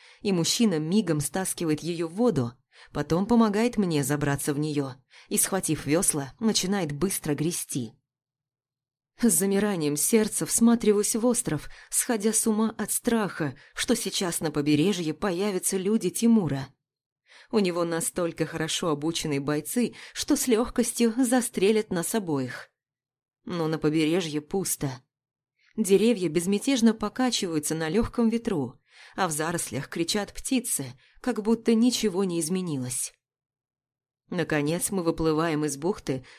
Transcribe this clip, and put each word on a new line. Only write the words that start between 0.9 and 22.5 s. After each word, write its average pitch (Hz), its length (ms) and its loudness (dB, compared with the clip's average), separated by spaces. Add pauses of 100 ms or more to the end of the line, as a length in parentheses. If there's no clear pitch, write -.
стаскивает 160 600 -2
ее 165 260 -4
в 165 80 -16
воду, 160 380 0 (380)
потом 160 360 0
помогает 233 500 4
мне 165 260 2
забраться 143 500 0
в 139 60 -4
нее 143 360 -2 (340)
и, 208 80 -2
схватив 185 480 -2
весла, 143 540 0
начинает 196 520 0
быстро 147 440 -2
грести. 147 580 -4 (1300)
С 233 100 6
замиранием 190 640 0
сердца 214 500 2
всматриваюсь 220 680 4
в 226 100 0
остров, 165 440 -2 (200)
сходя 220 440 0
с - 140 0
ума 220 300 2
от 208 140 -6
страха, 185 640 -2 (180)
что - 220 0
сейчас 190 460 -4
на 156 100 -2
побережье 151 600 2
появятся 190 640 -2
люди 190 320 0
Тимура. 165 580 2 (840)
У 226 80 2
него 175 260 2
настолько 165 600 -2
хорошо 160 440 -4
обученные 147 500 -2
бойцы, 151 540 -2 (200)
что - 220 0
с - 120 0
легкостью 233 680 2
застрелят 226 760 2
нас 170 240 -2
обоих. 143 560 -4 (720)